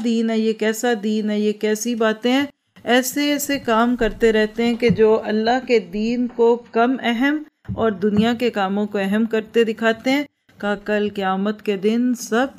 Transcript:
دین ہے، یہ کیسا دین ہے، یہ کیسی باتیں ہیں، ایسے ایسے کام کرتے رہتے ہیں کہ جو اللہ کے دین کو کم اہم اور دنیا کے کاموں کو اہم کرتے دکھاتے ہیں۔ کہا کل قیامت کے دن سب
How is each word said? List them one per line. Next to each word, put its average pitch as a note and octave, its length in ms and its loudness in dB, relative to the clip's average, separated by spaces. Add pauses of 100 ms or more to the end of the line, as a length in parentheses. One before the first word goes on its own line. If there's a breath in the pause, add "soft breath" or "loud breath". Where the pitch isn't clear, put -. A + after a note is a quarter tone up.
دین A3+ 260 0
ہے، A3+ 100 0
یہ A3 140 0
کیسا A3 340 -2 (160)
دین G#3+ 260 -2
ہے، G#3 100 -2
یہ G#3 120 0
کیسی G#3+ 440 -2
باتیں A3 360 0
ہیں، C#4 140 2 (380)
ایسے C4 480 0
ایسے C#4 280 -2
کام A#3+ 360 0
کرتے A3 360 0
رہتے G#3+ 320 0
ہیں A#3 100 2
کہ A#3 160 2
جو G#3+ 360 4
اللہ A3 420 0
کے A#3 120 4
دین A3 480 -2
کو A#3 440 2
کم B3 320 2
اہم C4+ 400 0 (320)
اور A3 160 0
دنیا G#3 420 0
کے A#3 180 -2
کاموں G3+ 360 -2
کو G#3 100 -6
اہم G3+ 280 0
کرتے A3 380 0
دکھاتے A3+ 480 0
ہیں۔ C#4+ 120 0 (340)
کہا G3+ 180 -4
کل G#3 400 -2
قیامت G3 460 -2
کے G3+ 160 -2
دن A#3 360 0
سب A#3+ 340 -2 (120)